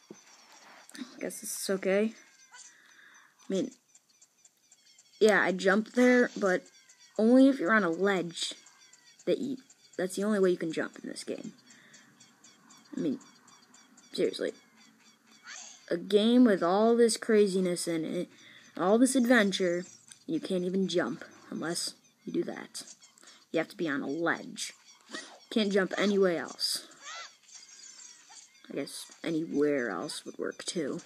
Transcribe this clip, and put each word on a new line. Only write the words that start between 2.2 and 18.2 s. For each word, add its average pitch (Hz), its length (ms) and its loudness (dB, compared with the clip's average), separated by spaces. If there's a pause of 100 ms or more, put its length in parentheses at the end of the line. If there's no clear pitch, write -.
mean, 190 180 0 (1500)
yeah, 202 200 6
I 147 120 0
jumped 190 440 0
there, 247 400 6
but 185 260 0 (560)
only 254 300 8
if 269 100 2
you're 185 160 2
on 214 80 4
a 170 80 2
ledge. 175 640 -2 (720)
That 175 120 2
you, 135 180 -6 (400)
that's 180 200 -4
the 196 80 -4
only 214 140 0
way 190 120 4
you 180 80 0
can 170 120 -6
jump - 320 -6
in - 60 -10
this - 160 -12
game. - 300 -10 (1400)
I - 60 -6
mean, 143 180 -4 (960)
seriously. - 400 -4 (1400)
A 165 60 -2
game 208 480 4
with 190 180 4
all 208 320 4
this 233 220 4
craziness 185 720 2
in 165 160 -2
it, 175 240 -6 (480)